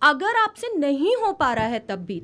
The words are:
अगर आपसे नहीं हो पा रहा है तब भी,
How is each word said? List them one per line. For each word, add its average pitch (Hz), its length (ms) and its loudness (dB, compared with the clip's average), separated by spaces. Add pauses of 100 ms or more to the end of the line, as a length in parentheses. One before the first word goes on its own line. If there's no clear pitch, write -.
अगर 302 340 2
आपसे 440 420 -2
नहीं 285 380 2
हो 427 160 0
पा 277 220 0
रहा 220 120 0
है 233 140 -2
तब 214 160 -8
भी, 180 280 -8